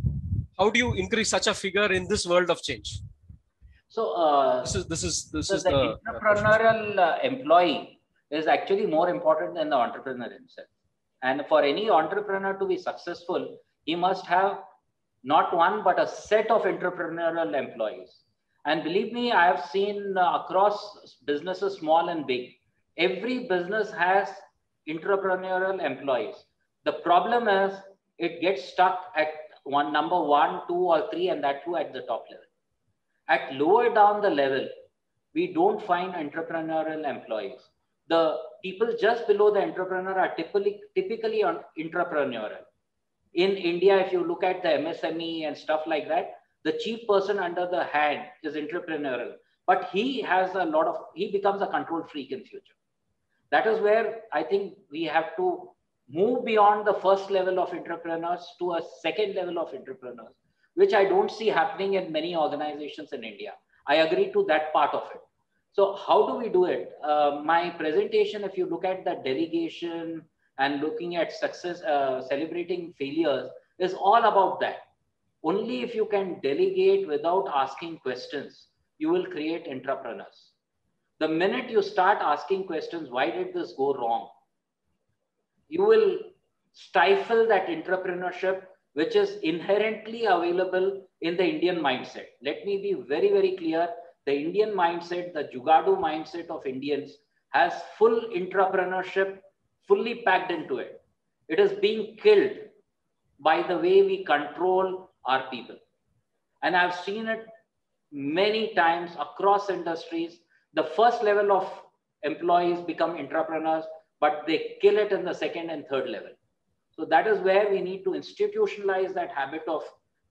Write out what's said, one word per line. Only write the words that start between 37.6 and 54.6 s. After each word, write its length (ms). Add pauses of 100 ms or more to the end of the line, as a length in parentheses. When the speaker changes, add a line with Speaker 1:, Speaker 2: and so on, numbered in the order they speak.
Speaker 2:
The 300 (240)
people 380
just 280
below 260
the 80
entrepreneur 580
are 160
typically, 440 (160)
typically 480
on-, 180 (160)
entrepreneurial. 840 (680)
In 180
India, 480
if 140
you 120
look 180
at 200
the 100
M 140
S 160
M 160
E 260
and 120
stuff 280
like 220
that, 280 (300)
the 80
chief 340
person 320
under 260
the 200
hand 380 (180)
is 140
entrepreneurial, 760 (340)
but 240
he 300
has 340
a 80
lot 240
of, 80 (180)
he 160
becomes 320
a 60
control 360
freak 280
in 140
future. 280 (760)
That 160
is 140
where 400 (100)
I 120
think 320 (140)